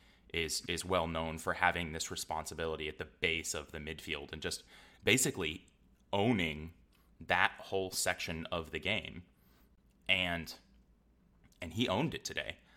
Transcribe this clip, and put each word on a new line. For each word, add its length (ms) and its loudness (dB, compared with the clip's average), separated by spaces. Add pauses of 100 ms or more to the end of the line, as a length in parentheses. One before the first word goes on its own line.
(340)
is, 340 0
is 160 -2
well 240 4
known 300 0
for 160 0
having 400 4
this 180 -4
responsibility 800 -4
at 80 -10
the 100 -6 (140)
base 320 -4
of 180 -6
the 60 -8
midfield 560 -8
and 80 -8
just 220 -6 (420)
basically 600 4 (460)
owning 600 2 (540)
that 320 6
whole 320 -2
section 600 -2
of 200 -4
the 80 -2
game. 440 -2 (840)
And, 440 2 (1080)
and 100 -8
he 160 2
owned 280 2
it 100 -8
today. 320 -6 (200)